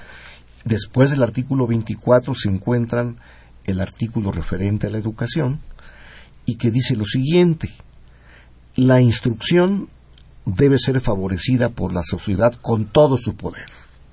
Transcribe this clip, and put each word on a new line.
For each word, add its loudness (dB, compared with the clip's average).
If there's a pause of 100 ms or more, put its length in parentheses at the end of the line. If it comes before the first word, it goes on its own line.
(640)
después 2
del 0
artículo -2
veinticuatro 0
se -4
encuentran -2 (500)
el -2
artículo -4
referente -2
a -4
la -6
educación, -4 (840)
y -4
que 0
dice 0
lo -2
siguiente: 2 (1080)
"La 6
instrucción 2 (560)
debe 4
ser -2
favorecida 0
por -4
la -2
sociedad 0
con -2
todo 4
su -6
poder". -12 (460)